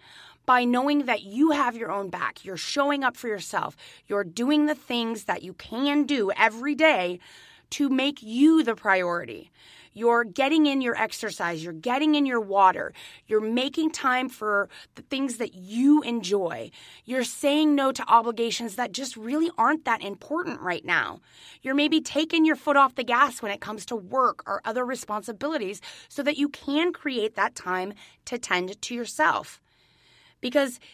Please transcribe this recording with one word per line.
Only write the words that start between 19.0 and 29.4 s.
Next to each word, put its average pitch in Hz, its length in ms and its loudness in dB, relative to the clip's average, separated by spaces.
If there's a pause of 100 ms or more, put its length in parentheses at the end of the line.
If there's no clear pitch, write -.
really 294 400 -2
aren't 277 260 2
that 226 180 -2
important 285 600 -8
right 175 240 -4
now. 135 340 0 (420)
You're 262 140 -2
maybe 302 240 2
taking 320 460 0
your 311 100 4
foot 277 220 0
off 269 180 4
the 262 80 -4
gas 247 380 2
when 208 100 -4
it 202 80 -8
comes 214 280 -12
to 240 100 -6
work 214 500 0
or 196 160 -4
other 233 220 -4
responsibilities 233 960 -6 (260)
so - 160 -6
that 285 140 0
you 285 100 2
can 311 460 0
create 220 420 -4
that 214 200 0
time 185 380 -6 (320)
to 247 120 -6
tend 185 440 -4
to - 140 -8
yourself. 240 640 -2 (800)